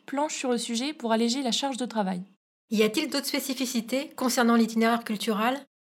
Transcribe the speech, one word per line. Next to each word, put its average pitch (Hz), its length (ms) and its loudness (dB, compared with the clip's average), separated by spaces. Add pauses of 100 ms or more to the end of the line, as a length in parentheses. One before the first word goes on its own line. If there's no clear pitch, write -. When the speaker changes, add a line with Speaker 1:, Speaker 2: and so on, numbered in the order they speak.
Speaker 1:
planchent 285 320 -4
sur 254 140 -2
le 240 80 2
sujet 240 340 -4
pour 233 180 -4
alléger 233 300 2
la 247 100 0
charge 269 260 -2
de 247 80 -2
travail. 190 360 -2 (480)
Speaker 2:
Y 214 140 4
a-t-il 247 260 0
d'autres 269 160 -2
spécificités 262 880 -2
concernant 240 380 4
l'itinéraire 226 500 4
cultural ? 220 560 -2 (300)